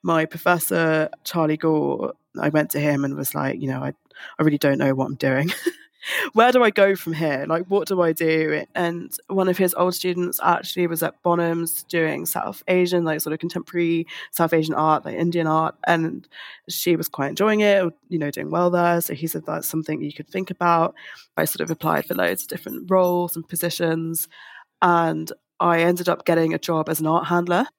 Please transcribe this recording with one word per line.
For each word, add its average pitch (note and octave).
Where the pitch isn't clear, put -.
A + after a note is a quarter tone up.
my E3
professor, E3
Charlie D#3
Gore, D3+
I D3+
went D3+
to D3
him C#3+
and C#3
was C#3+
like, C#3
"You C#3
know, C3
I, C#3
I D#3+
really D3
don't C#3
know C3+
what C3+
I'm C#3+
doing." C#3
<laughs> -
"Where A#3+
do B3
I A3
go G3
from E3
here? D3
Like, E3+
what G3
do F#3
I E3
do?" D#3
And E3+
one F#3+
of F3+
his F#3
old F3+
students F3
actually F3
was E3
at -
Bonhams E3+
doing D#3+
South -
Asian, F3+
like, D#3
sort D3+
of D#3+
contemporary E3+
South E3
Asian D#3+
art, D#3
like, D#3
Indian E3+
art. D#3+
And E3
she E3+
was D#3+
quite C#3
enjoying G#3+
it, G3+
you E3+
know, D3
doing D3+
well F3
there. F3
So E3+
he D#3+
said, D#3+
"That's D#3+
something D#3
you D3
could -
think F#3+
about." E3+
I D#3+
sort -
of -
applied D#3
for -
loads F2+
of -
different -
roles F3+
and E3
positions. E3
And E3
I E3+
ended F3
up E3+
getting E3
a D#3
job D#3+
as D#3+
an D#3
art E3
handler F3